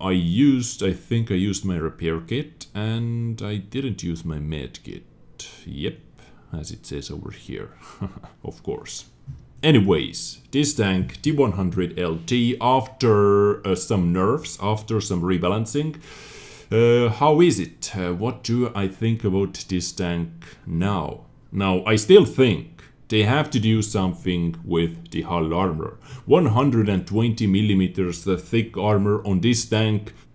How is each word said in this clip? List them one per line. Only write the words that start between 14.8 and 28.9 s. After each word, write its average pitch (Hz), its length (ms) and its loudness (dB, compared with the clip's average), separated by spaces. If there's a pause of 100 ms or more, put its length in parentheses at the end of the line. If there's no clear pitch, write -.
some 92 220 -4
rebalancing. 104 760 -2 (720)
Uh, 120 380 4
how 151 320 4
is 165 180 4
it? - 380 -8
Uh, 90 160 -2
what 110 300 -4
do 120 320 0
I 98 140 -2
think 113 360 -2
about 95 440 0
this 90 240 -2
tank 87 380 -4 (360)
now? 87 540 -2 (300)
Now, 95 340 0
I 110 120 2
still 170 300 8
think - 560 0 (260)
they 107 140 2
have 143 280 2
to 123 100 0
do 110 220 2
something 90 840 -2
with 82 480 -2
the - 100 -4
hull 82 320 -2
armor. 85 440 -4 (280)
One 160 200 6
hundred 117 420 2
and 92 180 0
twenty 110 400 0
millimeters, 95 800 0
uh, 92 100 0
thick 113 400 -2
armor 104 480 2